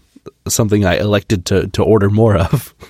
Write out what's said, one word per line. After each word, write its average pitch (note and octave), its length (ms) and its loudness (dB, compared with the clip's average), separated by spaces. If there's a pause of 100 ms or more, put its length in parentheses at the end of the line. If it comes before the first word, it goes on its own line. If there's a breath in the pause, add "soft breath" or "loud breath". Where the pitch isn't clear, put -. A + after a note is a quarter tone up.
(500)
something G#2 360 0
I F2 120 0
elected G#2 480 -2
to, F#2 220 -2
to G#2 160 -4
order G2+ 260 2
more G#2+ 260 2
of. F2 380 0 (160)